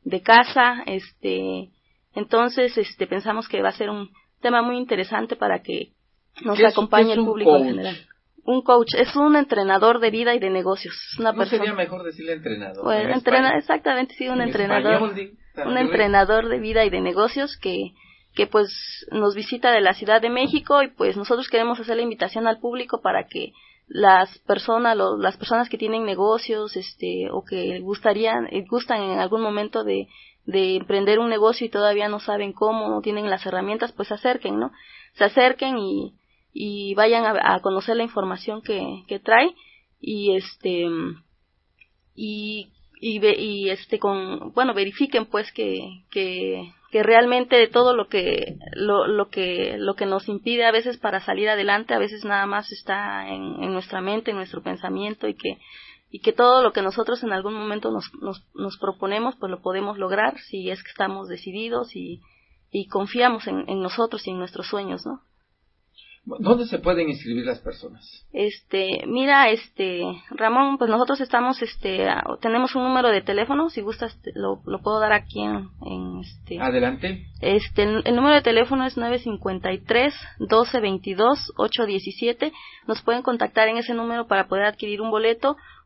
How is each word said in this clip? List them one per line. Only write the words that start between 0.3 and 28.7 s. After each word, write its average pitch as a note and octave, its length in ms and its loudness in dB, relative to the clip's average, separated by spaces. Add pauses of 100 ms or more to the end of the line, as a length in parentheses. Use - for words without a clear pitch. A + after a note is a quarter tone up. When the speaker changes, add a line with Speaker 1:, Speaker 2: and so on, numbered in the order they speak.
Speaker 1:
este, F#3+ 840 -6 (460)
entonces, A#3+ 640 2
este, G3+ 280 -2
pensamos G#3 440 -4
que G3 120 -4
va G3 80 2
a F#3+ 40 -6
ser G#3 160 -6
un G3+ 200 -8 (320)
tema A#3+ 200 2
muy B3 160 0
interesante A3+ 580 -2
para F#3+ 260 0
que - 280 -8 (540)
nos G#3 140 0
Speaker 2:
¿Qué G#3+ 80 8
es, G#3 60 6
Speaker 1:
acompañe G#3+ 360 4
Speaker 2:
qué A3 40 2
es G#3+ 60 2
Speaker 1:
el - 20 2
Speaker 2:
un A3+ 80 2
Speaker 1:
público G#3 300 6
en - 60 6
Speaker 2:
coach? C4 60 0
Speaker 1:
general. F#3 280 -4 (480)
Un B3+ 180 0
coach A#3+ 320 6
es B3 200 2
un D4 200 6
entrenador A3 640 4
de A3+ 100 2
vida A#3 240 0
y A#3+ 60 2
de F#3+ 100 -2
negocios. F#3 460 -2 (180)
Es - 60 -14
una A3+ 140 0
Speaker 2:
¿No A3 60 -4
Speaker 1:
persona. G#3 200 0
Speaker 2:
sería G#3 160 -2
mejor F3+ 280 -4
decirle E3 300 -8
entrenador? G3 500 -8
Speaker 1:
Pues, G#3+ 200 2
Speaker 2:
En A3 80 -2
Speaker 1:
entrena-, B3+ 280 2 (100)
Speaker 2:
español. A#3 100 2
Speaker 1:
exactamente, C4 580 -2
sí, B3+ 120 -6
un B3+ 120 -2
Speaker 2:
En A#3+ 60 0
Speaker 1:
entrenador. G#3 460 2
Speaker 2:
español, G#3+ 220 0
sí. G3 220 -10 (280)
Speaker 1:
Un B3 120 0
entrenador G#3+ 720 4
de A#3+ 100 -2
vida A3 260 2
y G3+ 40 2
de F#3 120 -2
negocios A3 560 0
que, F#3 360 -6 (420)
que, G#3 120 2
pues, G3+ 240 2 (400)
nos G3+ 240 2
visita A#3+ 360 0
de A3 100 6
la F#3+ 120 4
Ciudad G#3+ 280 2
de A#3 80 0
México C#4 540 2
y, - 60 -2
pues, F#3+ 280 0
nosotros A#3+ 320 -2
queremos A#3 300 2
hacer A3+ 180 -4
la A#3 60 0
invitación A3+ 440 -2
al A3+ 120 0
público A#3+ 420 -4
para - 240 0
que - 280 -10 (340)
las F#3+ 520 6
personas, A3+ 560 0
lo-, G3 220 0
las G3 200 0
personas A#3 300 0
que A3 120 -6
tienen A3 260 -2
negocios, G#3+ 720 0
este, F#3 540 -6
o F#3+ 120 -6
que F#3 360 -6
gustarían, G#3+ 720 0
eh, G3 180 -4
gustan A#3+ 320 -2